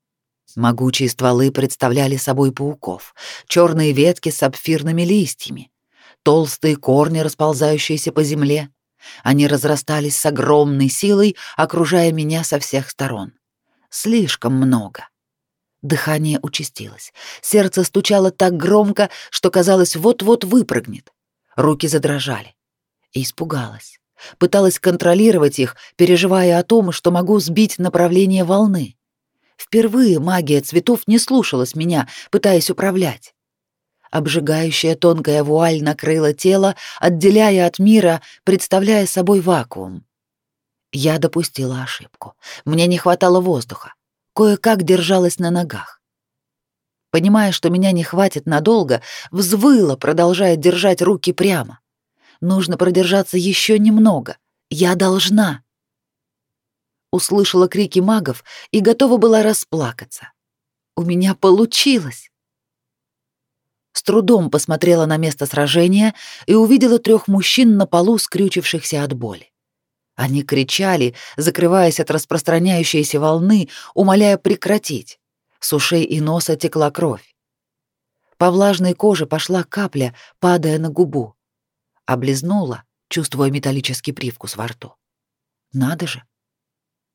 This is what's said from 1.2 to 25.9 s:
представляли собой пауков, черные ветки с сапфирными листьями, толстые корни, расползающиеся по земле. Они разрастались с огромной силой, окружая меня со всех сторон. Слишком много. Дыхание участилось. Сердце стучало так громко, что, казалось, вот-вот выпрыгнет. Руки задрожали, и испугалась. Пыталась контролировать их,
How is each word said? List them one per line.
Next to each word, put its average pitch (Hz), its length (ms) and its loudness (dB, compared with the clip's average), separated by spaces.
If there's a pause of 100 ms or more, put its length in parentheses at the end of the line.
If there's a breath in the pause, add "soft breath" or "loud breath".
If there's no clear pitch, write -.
представляли 135 680 -2
собой 135 340 -2
пауков, 139 640 -10 (320 loud breath)
черные 160 440 2
ветки 160 380 0
с - 80 -6
сапфирными 160 680 -2
листьями, 175 680 -4 (520 soft breath)
толстые 151 520 0
корни, 147 440 0
расползающиеся 151 920 -2
по 156 120 0
земле. 147 460 -2 (540 loud breath)
Они 143 240 2
разрастались 147 680 -2
с - 80 -4
огромной 143 640 2
силой, 202 460 2 (220 loud breath)
окружая 165 540 0
меня 160 320 -4
со 143 160 -4
всех 135 300 -6
сторон. 120 440 -10 (560)
Слишком 196 680 -2
много. 127 540 -2 (720)
Дыхание 151 600 -2
участилось. - 720 -14 (280 loud breath)
Сердце 190 420 0
стучало 190 480 0
так 185 240 0
громко, 202 540 0 (200 loud breath)
что, - 220 -2
казалось, 185 440 2
вот-вот 226 480 0
выпрыгнет. 185 680 -2 (440)
Руки 147 320 0
задрожали, 143 680 -4 (580)
и 135 100 -6
испугалась. 127 760 -10 (380 loud breath)
Пыталась 190 420 2
контролировать 175 800 2
их, 127 160 -2 (200 loud breath)